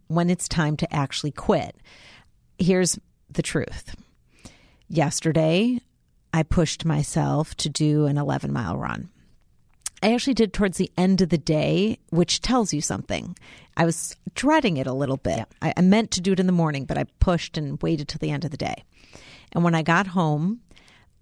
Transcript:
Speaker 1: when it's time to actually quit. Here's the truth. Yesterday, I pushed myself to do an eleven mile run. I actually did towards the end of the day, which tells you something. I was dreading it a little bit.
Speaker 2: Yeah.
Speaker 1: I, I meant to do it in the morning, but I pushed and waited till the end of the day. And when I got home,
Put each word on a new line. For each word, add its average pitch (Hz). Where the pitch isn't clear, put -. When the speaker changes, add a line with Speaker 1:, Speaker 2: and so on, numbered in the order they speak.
Speaker 1:
when 170
it's 180
time 151
to -
actually 143
quit. -
Here's 185
the -
truth. -
Yesterday, 160
I 160
pushed -
myself 151
to -
do 151
an 143
eleven 139
mile 117
run. -
I 220
actually 254
did 214
towards 190
the -
end 185
of 180
the 170
day, 156
which -
tells 233
you 147
something. -
I 170
was -
dreading 262
it 131
a 127
little 135
bit. 98
Speaker 2:
Yeah. 110
Speaker 1:
I, 156
I -
meant 202
to -
do 180
it 185
in 185
the 185
morning, 156
but 143
I 143
pushed -
and 147
waited 160
till -
the 156
end 143
of 151
the -
day. -
And 170
when 170
I 160
got 170
home, 175